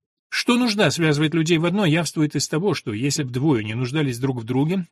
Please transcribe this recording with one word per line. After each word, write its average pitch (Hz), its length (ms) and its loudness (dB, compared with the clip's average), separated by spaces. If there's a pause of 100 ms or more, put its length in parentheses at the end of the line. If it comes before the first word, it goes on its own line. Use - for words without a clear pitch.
(320)
Что - 260 0
нужда 208 340 2
связывает 156 420 2
людей 165 240 2
в 156 80 0
одно, 190 200 0
явствует 156 500 0
из 143 120 -2
того, 165 280 0
что - 180 -6
если 139 300 -2
б 123 80 -8
двое 127 320 2
не 107 100 -6
нуждались 127 460 -2
друг 127 220 -2
в - 20 -8
друге, 151 480 0